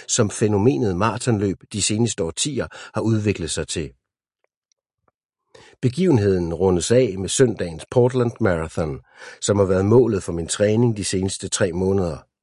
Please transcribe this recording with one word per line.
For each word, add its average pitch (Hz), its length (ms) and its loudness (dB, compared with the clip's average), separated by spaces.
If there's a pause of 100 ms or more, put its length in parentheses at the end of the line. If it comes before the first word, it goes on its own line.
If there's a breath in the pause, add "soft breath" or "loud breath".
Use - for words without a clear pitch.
som 107 220 0
fænomenet 107 680 0
maratonløb 104 600 0 (160)
de 104 80 -4
seneste 107 420 -2
årtier 101 440 -6 (260 loud breath)
har 107 80 -2
udviklet 104 500 0
sig 80 160 -6
til. 73 240 -8 (1900 loud breath)
Begivenheden 101 720 2
rundes 90 380 2
af 117 260 2
med 95 120 -6
søndagens 90 600 0
Portland 123 400 2 (100)
Marathon, 82 600 -2 (400 loud breath)
som 101 160 0
har 101 80 4
været 95 200 2
målet 113 380 4
for 87 100 -8
min 82 140 -6
træning 107 500 2
de 98 60 -6
seneste 95 440 -4
tre 95 240 -2
måneder. 92 460 -2 (260)